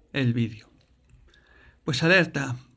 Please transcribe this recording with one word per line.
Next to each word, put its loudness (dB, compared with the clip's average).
el 0
vídeo. -6
Pues -4
alerta, 2